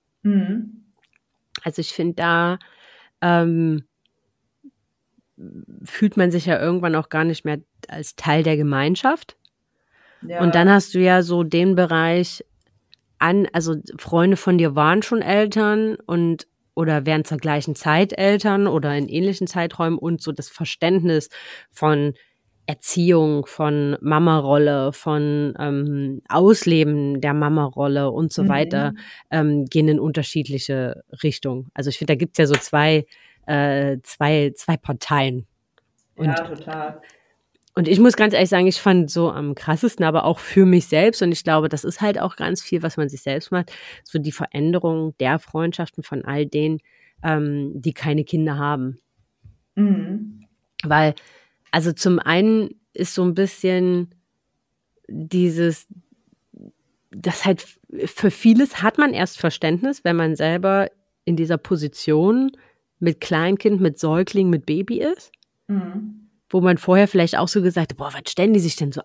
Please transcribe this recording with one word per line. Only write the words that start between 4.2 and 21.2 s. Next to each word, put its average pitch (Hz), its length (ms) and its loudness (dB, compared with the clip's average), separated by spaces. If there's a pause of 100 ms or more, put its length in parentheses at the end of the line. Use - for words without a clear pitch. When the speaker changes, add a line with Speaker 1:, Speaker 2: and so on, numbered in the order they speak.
Speaker 2:
fühlt - 320 -2
man 180 140 4
sich 170 160 -2
ja 165 140 2
irgendwann 170 340 0
auch 156 140 -2
gar 156 160 -2
nicht 165 200 -4
mehr 151 140 -4 (300)
als - 280 -14
Teil 160 260 0
der 156 140 0
Gemeinschaft. 151 800 -2 (840)
Speaker 1:
Ja. 170 200 -8
Speaker 2:
Und 170 120 4
dann 175 160 6
hast 196 240 4
du 185 40 0
ja 185 240 6
so 175 200 0
den 170 320 2
Bereich 170 720 0 (720)
an, 185 340 2
also 160 240 -4 (220)
Freunde 175 380 2
von 180 220 2
dir 160 160 2
waren 160 280 2
schon 226 200 -2
Eltern 214 760 0 (100)
und, 170 400 -2 (280)
oder 156 320 0
wären 156 180 0
zur 156 140 -6
gleichen 147 360 -4
Zeit 170 440 0
Eltern 202 480 2
oder 147 300 -2
in 139 120 -2
ähnlichen 185 380 -2
Zeiträumen 170 520 -2
und 165 220 -4
so 160 120 -8
das 139 160 -12
Verständnis 170 800 0 (420)